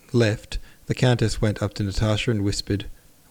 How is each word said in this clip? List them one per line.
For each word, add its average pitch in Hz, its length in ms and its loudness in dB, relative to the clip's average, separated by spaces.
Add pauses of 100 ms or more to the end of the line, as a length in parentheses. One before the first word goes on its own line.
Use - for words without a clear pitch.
(140)
left, 117 440 2 (280)
the - 100 -2
Countess 120 460 2
went 107 200 0
up 101 120 -4
to 107 100 -4
Natasha 107 480 0
and 104 120 0
whispered, 98 420 -2 (460)